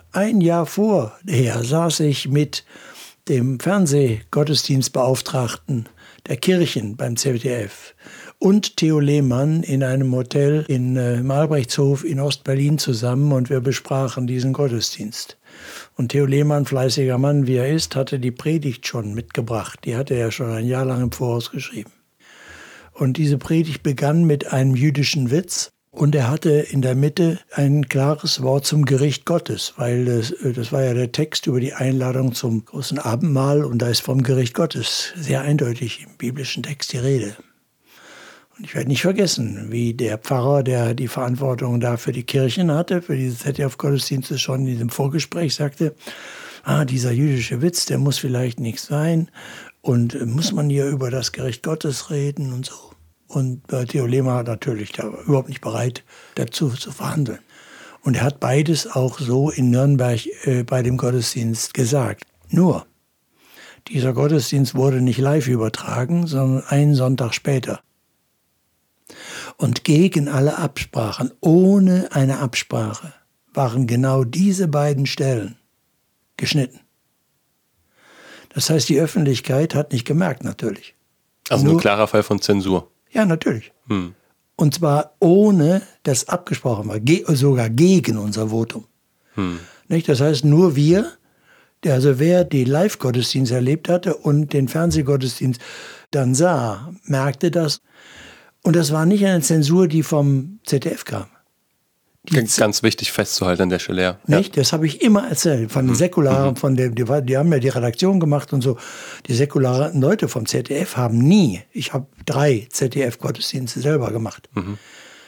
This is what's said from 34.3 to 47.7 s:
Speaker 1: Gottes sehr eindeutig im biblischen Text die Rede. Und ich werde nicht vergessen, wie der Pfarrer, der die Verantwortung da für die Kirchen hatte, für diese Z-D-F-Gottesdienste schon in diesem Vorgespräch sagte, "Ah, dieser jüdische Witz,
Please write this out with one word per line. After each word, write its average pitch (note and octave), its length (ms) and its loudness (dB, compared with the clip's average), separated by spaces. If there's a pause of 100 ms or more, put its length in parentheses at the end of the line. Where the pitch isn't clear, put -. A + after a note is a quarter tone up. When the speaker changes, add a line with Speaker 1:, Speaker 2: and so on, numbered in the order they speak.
Speaker 1:
Gottes - 640 -4
sehr C#3 240 -4
eindeutig C3+ 640 -2
im - 160 -20
biblischen B2+ 440 -8
Text - 300 -10
die C3 60 -6
Rede. B2 360 -2 (1200)
Und G#3+ 60 -16
ich - 100 -14
werde C3 140 -4
nicht C3 120 0
vergessen, C3 720 -2
wie A#2 240 -2
der A2 240 -4
Pfarrer, C#3 440 0
der A#2+ 300 0
die B2+ 160 -4
Verantwortung B2 720 -2
da A#2+ 160 0
für B2+ 160 -4
die A#2+ 120 -6
Kirchen C#3 460 0
hatte, F3 300 0
für D3 160 -4
diese B2+ 220 -4
Z-D-F-Gottesdienste C#3 1000 -4
schon C3 220 -4
in C3+ 60 -2
diesem A#2+ 240 -2
Vorgespräch C#3 640 -2
sagte, D3 400 -2 (680)
"Ah, C#3+ 220 0
dieser B2+ 280 -2
jüdische B2+ 500 0
Witz, E3+ 240 0